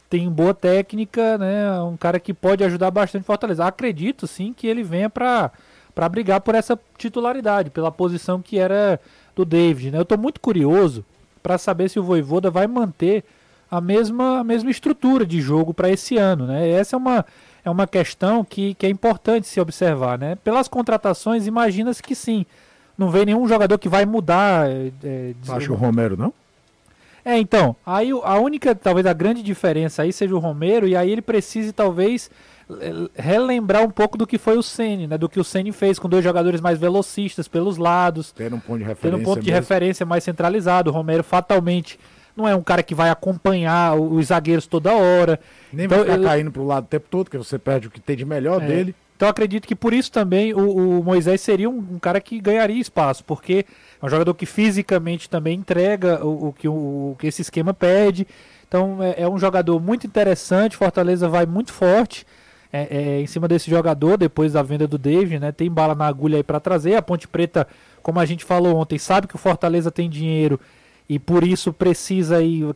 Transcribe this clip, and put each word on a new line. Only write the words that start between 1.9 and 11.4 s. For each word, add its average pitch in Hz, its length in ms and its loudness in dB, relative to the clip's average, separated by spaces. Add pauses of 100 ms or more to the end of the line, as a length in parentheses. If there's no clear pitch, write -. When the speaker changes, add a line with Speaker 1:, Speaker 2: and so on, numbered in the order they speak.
Speaker 1:
cara 175 220 0
que 180 160 -6
pode 190 300 2
ajudar 185 260 0
bastante 196 320 -2
o - 40 -12
Fortaleza. 202 380 -2
Acredito, 196 600 -4
sim, 202 260 -10
que - 140 -10
ele 226 160 -2
venha 185 280 -2
pra, 240 400 0 (440)
pra - 140 -2
brigar 196 320 0
por 220 140 0
essa 226 240 0 (180)
titularidade, 233 720 -2
pela 160 240 -4
posição 180 480 -4
que 202 180 -6
era 190 400 2 (380)
do 185 80 0
David, 160 460 2
né? 151 80 -2
Eu 175 60 0
tô 214 120 2
muito 240 240 -4
curioso 160 640 2 (380)